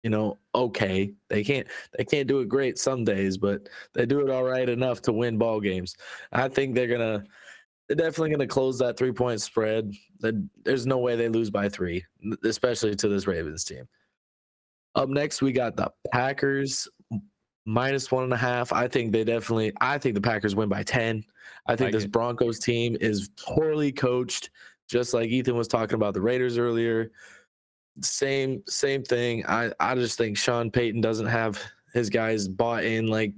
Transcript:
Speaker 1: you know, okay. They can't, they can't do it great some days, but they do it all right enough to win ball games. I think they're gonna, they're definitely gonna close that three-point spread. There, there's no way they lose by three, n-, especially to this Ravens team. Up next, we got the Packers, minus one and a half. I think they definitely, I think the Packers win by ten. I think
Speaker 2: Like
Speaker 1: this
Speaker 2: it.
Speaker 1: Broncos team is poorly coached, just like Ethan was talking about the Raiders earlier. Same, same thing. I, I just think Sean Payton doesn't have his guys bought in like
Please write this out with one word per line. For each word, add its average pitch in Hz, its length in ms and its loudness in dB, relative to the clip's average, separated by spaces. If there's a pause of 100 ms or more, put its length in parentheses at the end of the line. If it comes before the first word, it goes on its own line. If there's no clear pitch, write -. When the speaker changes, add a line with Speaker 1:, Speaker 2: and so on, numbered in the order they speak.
Speaker 1:
you 113 60 -2
know, 107 300 0 (160)
okay. 101 580 2 (160)
They 104 140 0
can't, 135 240 -2 (300)
they 123 80 -2
can't 143 220 0
do 139 120 2
it 117 80 -2
great 131 300 0
some 131 260 0
days, 98 340 2
but 101 300 -2 (260)
they 123 120 0
do 139 160 2
it 135 80 0
all 127 140 0
right 127 260 0
enough 123 340 0
to 120 80 2
win 113 260 0
ball 110 220 2
games. 92 380 -4 (340)
I 131 160 0
think 131 260 0
they're 123 140 2
gonna, 113 360 0 (640)
they're - 100 0
definitely 160 320 0
gonna 143 180 0
close 131 320 0
that 120 160 2
three-point 123 460 0
spread. 110 500 0 (280)
There, 113 140 0 (300)
there's 123 220 0
no 131 140 2
way 123 160 0
they 117 140 0
lose 113 200 2
by 101 180 0
three, 90 380 -4 (180)
n-, 104 220 -6
especially 110 500 0
to 104 140 0
this 98 180 0
Ravens 82 380 -4
team. 64 220 -10 (1080)
Up 135 140 2
next, 143 320 0
we 135 100 4
got 120 240 0
the - 160 -2 (200)
Packers, 139 760 0 (760)
minus 127 460 0
one 127 120 2
and 127 100 0
a 120 40 0
half. 123 340 0
I 123 160 2
think 117 240 2
they 110 120 4
definitely, 110 580 2
I 135 160 2
think 123 180 0
the 101 60 2
Packers 104 340 2
win 107 140 2
by 98 140 0
ten. 113 400 0 (420)
I 117 120 0
think 127 100 2
Speaker 2:
Like 110 60 0
Speaker 1:
this 110 100 0
Speaker 2:
it. 101 80 -6
Speaker 1:
Broncos 117 480 2
team 117 400 0
is 104 380 0
poorly 151 540 0
coached, 127 580 -2 (400)
just 123 240 0
like 117 160 2
Ethan 123 260 2
was 117 140 0
talking 113 260 -2
about 104 180 0
the 101 60 -2
Raiders 123 380 0
earlier. 117 520 0 (920)
Same, 135 640 -2
same 139 340 0
thing. 120 440 -2
I, 113 340 0
I 120 160 0
just 120 220 0
think 107 200 0
Sean 117 340 0
Payton 117 280 0
doesn't 110 280 0
have 113 340 0 (320)
his 117 160 0
guys 110 380 0
bought 117 360 0
in 113 240 0
like 107 300 0